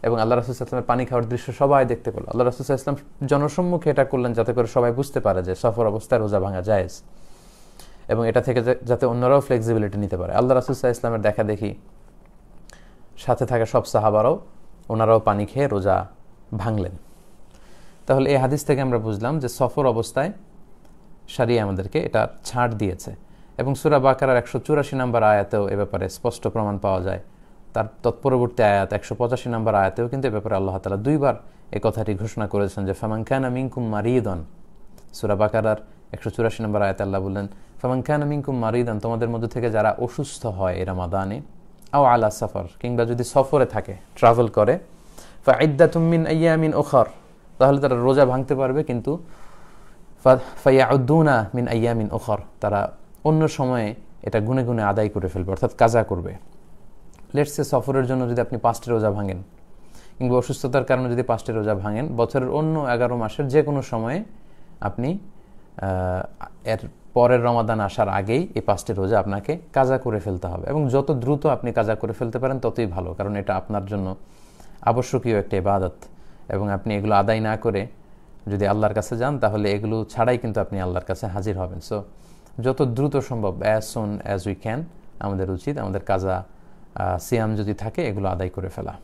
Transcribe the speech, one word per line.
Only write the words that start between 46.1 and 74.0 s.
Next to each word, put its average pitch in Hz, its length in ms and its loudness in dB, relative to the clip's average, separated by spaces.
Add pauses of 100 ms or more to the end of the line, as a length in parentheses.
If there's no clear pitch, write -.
আইয়ামিন 160 480 2
উখার, 135 320 4 (520)
তাহলে 139 240 6
তারা 135 140 2
রোজা 131 300 6
ভাঙতে 131 300 0
পারবে, 135 280 0
কিন্তু 135 400 -4 (1000)
ফা-, 131 140 10 (260)
ফায়াউদ্দুনা 131 920 6
মিন 120 120 0
আইয়ামিন 113 440 0
উখার, 104 260 -2 (240)
তারা 101 300 0 (320)
অন্য 156 240 4
সময়ে 123 480 -2 (260)
এটা - 180 0
গুনে 127 240 0
গুনে 117 200 0
আদায় 104 260 2
করে 98 180 -4
ফেলবে, 92 240 -4
অর্থাৎ 110 240 -2
কাজা 117 280 4
করবে। 92 320 -6 (1000)
Let's 143 180 0
say 147 120 -4
সফরের 131 420 0
জন্য 127 240 0
যদি 120 120 0
আপনি 117 160 -2
পাঁচটি 117 340 0
রোজা 107 200 2
ভাঙেন, 98 320 -4 (720)
কিংবা 123 200 2
অসুস্থতার 131 460 0
কারণে 127 260 0
যদি 120 140 0
পাঁচটি 117 280 -2
রোজা 107 240 0
ভাঙেন, 107 420 -4
বছরের 127 320 0
অন্য 156 300 0
এগারো 123 380 0
মাসের 117 300 -4
যে 147 160 4
কোনো 143 180 -2
সময়ে 123 420 -4 (580)
আপনি, 127 380 -2 (640)
আহ, 92 640 -4 (180)
এর 113 140 -2 (360)
পরের 120 300 6
রমাদান 117 360 2
আসার 101 300 0
আগেই 101 460 0
এই - 60 -2
পাঁচটি 101 320 -2
রোজা 98 260 2
আপনাকে 101 380 -4 (160)
কাজা 131 240 4
করে 110 220 -2
ফেলতে 92 280 -4
হবে। 87 220 -6
এবং 143 200 0
যত 139 220 2
দ্রুত 139 340 0
আপনি 123 260 0
কাজা 110 240 0
করে 110 180 -6
ফেলতে 117 260 -4
পারেন 135 200 -2
ততই 117 260 0
ভালো, 87 280 -6
কারণ 101 220 -4
এটা 101 200 -2
আপনার 98 300 -4
জন্য 95 300 -4 (640)